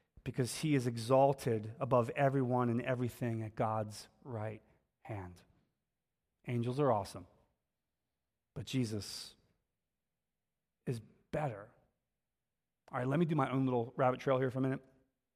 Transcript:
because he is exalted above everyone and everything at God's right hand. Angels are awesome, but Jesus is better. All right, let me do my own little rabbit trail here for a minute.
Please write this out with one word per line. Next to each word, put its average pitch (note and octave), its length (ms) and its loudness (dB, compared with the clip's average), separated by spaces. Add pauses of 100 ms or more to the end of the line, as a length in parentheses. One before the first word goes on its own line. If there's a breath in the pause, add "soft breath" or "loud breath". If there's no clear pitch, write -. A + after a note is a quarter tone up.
(240)
because B2 360 -2
he D#3 140 2
is B2 140 4
exalted A#2 920 2
above B2 360 4
everyone B2+ 540 2
and A#2 120 0
everything A#2+ 600 -2
at G#2+ 140 -8
God's A2 520 -2 (160)
right A2 380 -8 (400)
hand. F#2+ 320 -10 (1120)
Angels B2 320 0
are C#3 120 4
awesome, F#2+ 340 -2 (1300)
but - 120 -10
Jesus A2 680 -4 (1500)
is A#2 160 -4 (300)
better. A#2 360 -4 (1200)
All C3 80 -4
right, B2 80 -2
let C#3 100 2
me E3+ 80 2
do D#3+ 100 0
my C3+ 140 2
own C3+ 160 0
little B2 300 0
rabbit B2+ 240 2
trail C3+ 180 2
here B2+ 140 0
for C3 80 -4
a - 20 0
minute. C3+ 180 -2 (560)